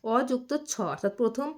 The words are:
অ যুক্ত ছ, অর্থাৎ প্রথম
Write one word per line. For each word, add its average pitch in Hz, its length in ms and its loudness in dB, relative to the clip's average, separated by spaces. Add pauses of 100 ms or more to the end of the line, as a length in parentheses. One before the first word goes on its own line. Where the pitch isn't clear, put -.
অ 226 180 4
যুক্ত 254 360 0 (100)
ছ, - 140 -4
অর্থাৎ 180 360 0
প্রথম 254 400 0